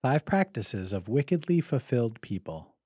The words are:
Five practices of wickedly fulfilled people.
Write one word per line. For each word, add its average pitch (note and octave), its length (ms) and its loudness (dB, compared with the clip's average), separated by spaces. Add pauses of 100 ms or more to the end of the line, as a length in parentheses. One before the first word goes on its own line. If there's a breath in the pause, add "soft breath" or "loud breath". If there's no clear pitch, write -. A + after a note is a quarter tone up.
Five C#3+ 180 4
practices G#2+ 680 -2
of F#2+ 160 -4
wickedly D#3 520 2
fulfilled A#2+ 600 0
people. D#2+ 540 -10 (100)